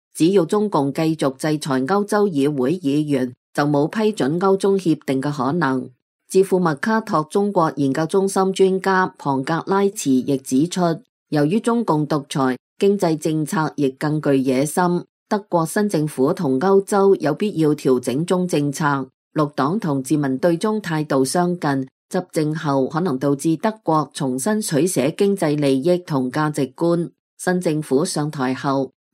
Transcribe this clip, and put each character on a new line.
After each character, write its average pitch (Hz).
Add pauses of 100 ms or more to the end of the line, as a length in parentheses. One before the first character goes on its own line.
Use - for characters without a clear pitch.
(160)
只 165
要 190
中 208
共 139
繼 160
續 139
制 151
裁 135
歐 196
洲 208
議 143
會 143
議 143
員， 127 (200)
就 147
冇 147
批 214
准 156
歐 196
中 196
協 165
定 135
嘅 143
可 135
能。 131 (400)
智 190
庫 190
麥 160
卡 220
托 196
中 202
國 165
研 139
究 160
中 196
心 190
專 190
家 185
龐 139
格 160
拉 196
茨 170
亦 131
指 131
出， 185 (480)
由 151
於 175
中 233
共 151
獨 151
裁， 131 (200)
經 202
濟 165
政 156
策 156
亦 139
更 151
具 143
野 131
心， 175 (240)
德 208
國 165
新 208
政 156
府 139
同 135
歐 196
洲 196
有 147
必 208
要 151
調 135
整 127
中 180
政 147
策。 139 (260)
綠 147
黨 151
同 139
自 156
民 135
對 170
中 214
態 160
度 135
相 175
近， 135 (220)
執 180
政 156
後 139
可 156
能 156
導 143
致 160
德 220 (120)
國 156
重 131
新 214
取 170 (100)
捨 151
經 202
濟 151
利 139
益 175
同 131
價 151
值 139
觀。 170 (260)
新 180
政 156
府 143
上 156
台 131
後， 135 (220)